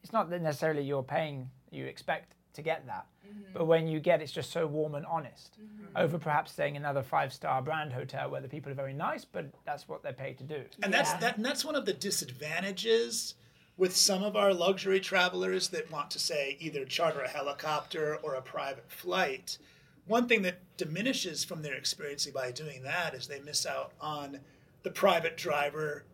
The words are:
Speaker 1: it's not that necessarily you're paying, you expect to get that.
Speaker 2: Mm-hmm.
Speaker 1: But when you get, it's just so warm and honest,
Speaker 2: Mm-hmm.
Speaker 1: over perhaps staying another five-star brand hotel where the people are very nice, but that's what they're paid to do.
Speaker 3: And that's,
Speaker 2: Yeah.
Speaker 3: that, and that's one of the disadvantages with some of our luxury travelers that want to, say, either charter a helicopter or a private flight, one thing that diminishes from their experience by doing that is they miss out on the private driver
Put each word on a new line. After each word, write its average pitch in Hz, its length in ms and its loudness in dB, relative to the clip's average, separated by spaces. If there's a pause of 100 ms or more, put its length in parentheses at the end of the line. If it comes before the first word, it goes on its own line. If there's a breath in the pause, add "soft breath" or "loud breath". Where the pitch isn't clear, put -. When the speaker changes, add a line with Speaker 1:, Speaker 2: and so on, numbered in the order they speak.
Speaker 1:
it's - 100 -14
not 196 160 2
that 175 120 -4
necessarily 151 420 2
you're 139 200 0
paying, 139 460 -4 (200)
you 135 160 -8
expect - 500 -6 (180)
to 147 80 -14
get 156 260 -2
that. 95 180 -8 (220)
Speaker 2:
Mm-hmm. 208 140 -14 (120)
Speaker 1:
But 175 140 0
when 165 220 8
you 156 100 0
get, 160 220 6
it's 151 100 -8
just - 200 -6
so 165 160 2
warm 151 280 -2
and 147 100 -6
honest, 160 560 -6
Speaker 2:
Mm-hmm. 214 360 -10
Speaker 1:
over 170 200 2
perhaps 156 360 0
staying 147 240 -2
another 139 260 0
five-star 143 580 0
brand 151 300 -2
hotel 135 380 -6
where 139 100 -4
the 135 80 -10
people 139 240 -8
are 135 40 -6
very 135 180 -4
nice, 214 320 -4
but 165 220 -8 (180)
that's 147 240 -6
what 151 140 -10
they're 139 100 -6
paid 135 240 -10
to 127 80 -14
do. 147 180 -8 (180)
Speaker 3:
And 196 120 2
that's, 262 180 4
Speaker 2:
Yeah. 180 80 0
Speaker 3:
that, 233 160 0
and 214 100 -2
that's 277 200 -2
one 302 100 -4
of 277 100 0
the 185 80 0
disadvantages 190 1400 0 (420 soft breath)
with 185 180 4
some 190 280 6
of 208 120 -2
our 202 180 8
luxury 190 460 4
travelers 185 720 2
that 156 220 -4
want 151 200 -4
to, 147 80 -4
say, 143 400 0
either 151 260 -4
charter 147 360 2
a 123 60 -2
helicopter 147 960 -2
or 151 120 -2
a 131 60 -4
private 139 480 -8
flight, 180 680 -2 (500 soft breath)
one 240 200 4
thing 226 160 6
that 180 160 0 (180)
diminishes 180 680 -2
from 170 180 -6
their 143 140 -4
experience 147 520 -4
by 131 240 -2
doing 131 320 -10
that 156 300 -2
is 123 140 -8
they 139 140 -8
miss 147 240 -2
out 139 340 -4
on 143 400 -6 (440 soft breath)
the 185 80 -2
private 170 460 4
driver 147 760 -2